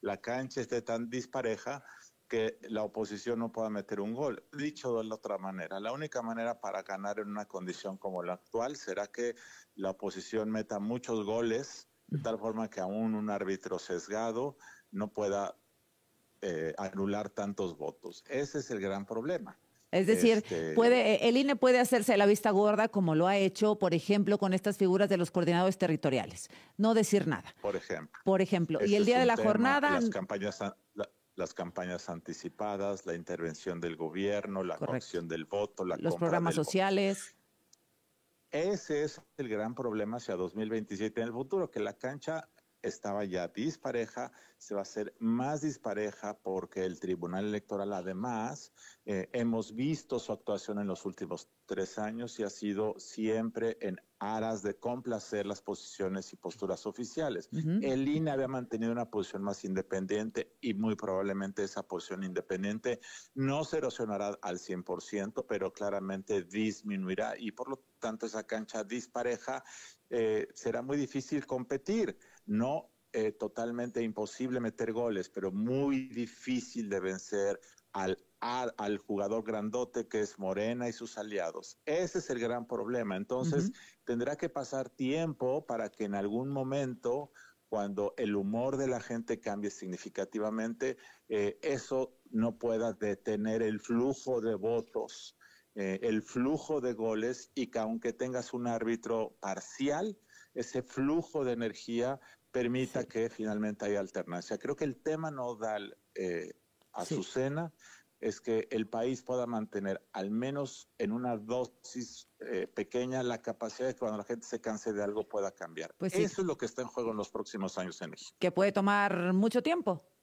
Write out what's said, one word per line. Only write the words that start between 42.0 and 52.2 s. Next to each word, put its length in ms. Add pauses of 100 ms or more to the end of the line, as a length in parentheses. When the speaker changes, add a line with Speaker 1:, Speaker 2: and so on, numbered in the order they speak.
Speaker 1:
estaba 420
ya 240
dispareja, 840 (240)
se 180
va 60
a 20
hacer 360
más 440
dispareja 760
porque 460
el 160
Tribunal 460
Electoral, 460
además, 800 (320)
eh, 280
hemos 420
visto 440
su 140
actuación 460
en 80
los 200
últimos 420 (180)
tres 320
años 400